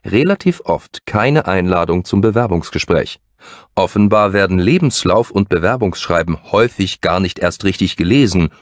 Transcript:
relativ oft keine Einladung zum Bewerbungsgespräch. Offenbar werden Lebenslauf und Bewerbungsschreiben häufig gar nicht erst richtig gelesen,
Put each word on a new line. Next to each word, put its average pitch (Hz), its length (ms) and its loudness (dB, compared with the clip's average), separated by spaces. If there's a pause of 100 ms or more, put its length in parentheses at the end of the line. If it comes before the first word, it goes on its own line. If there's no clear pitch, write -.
relativ 170 580 0
oft - 400 -6
keine 131 420 0
Einladung 90 600 0
zum 98 160 0
Bewerbungsgespräch. 101 960 -2 (540)
Offenbar 104 600 2
werden 95 240 2
Lebenslauf 117 720 2
und 98 180 0
Bewerbungsschreiben 87 1040 -2
häufig 104 480 0
gar 90 200 0
nicht 92 180 -4
erst 87 260 -4
richtig 95 320 -2
gelesen, 92 540 2 (120)